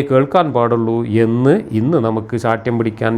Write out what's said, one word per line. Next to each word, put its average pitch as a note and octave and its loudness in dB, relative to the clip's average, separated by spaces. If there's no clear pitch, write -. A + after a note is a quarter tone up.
കേൾക്കാൻ C#3+ 2
പാടുള്ളൂ A#2 0
എന്ന് B2 2
ഇന്ന് D3 2
നമുക്ക് A2 -4
ശാഠ്യം A#2 -2
പിടിക്കാൻ A2+ -2